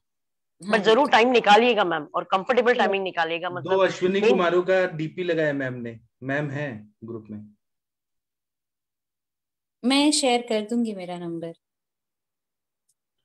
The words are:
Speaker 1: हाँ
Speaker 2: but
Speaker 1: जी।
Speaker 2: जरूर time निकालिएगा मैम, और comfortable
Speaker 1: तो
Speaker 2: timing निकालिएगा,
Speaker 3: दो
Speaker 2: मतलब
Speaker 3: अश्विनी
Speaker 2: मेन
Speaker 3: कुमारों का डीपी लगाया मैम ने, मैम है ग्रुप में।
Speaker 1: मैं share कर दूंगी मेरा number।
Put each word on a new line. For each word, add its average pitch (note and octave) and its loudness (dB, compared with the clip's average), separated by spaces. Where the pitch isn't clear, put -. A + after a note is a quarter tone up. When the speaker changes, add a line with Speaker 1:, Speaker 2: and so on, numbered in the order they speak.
Speaker 1:
हाँ G#3 0
Speaker 2:
but G#3 0
Speaker 1:
जी। G#3+ 4
Speaker 2:
जरूर C4+ 4
time A#3 6
निकालिएगा A3 4
मैम, E3 -2
और F3 -2
comfortable A3+ 0
Speaker 1:
तो B3 0
Speaker 2:
timing G3 0
निकालिएगा, E3+ -4
Speaker 3:
दो F3 -8
Speaker 2:
मतलब F#3 2
Speaker 3:
अश्विनी F#3 0
Speaker 2:
मेन A3 4
Speaker 3:
कुमारों F3+ 2
का F#3 0
डीपी D#3+ -8
लगाया D#3+ -2
मैम C3+ -6
ने, A#2 -12
मैम C#3 -6
है C3 -10
ग्रुप A2 -12
में। G#2 -16
Speaker 1:
मैं C#4+ 4
share B3 0
कर A3 -2
दूंगी A3 -4
मेरा F3+ -10
number। E3+ -8